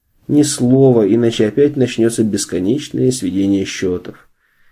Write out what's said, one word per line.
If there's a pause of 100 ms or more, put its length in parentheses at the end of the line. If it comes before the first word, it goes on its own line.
(280)
Ни
слова,
иначе
опять
начнется
бесконечное
сведение
счетов. (440)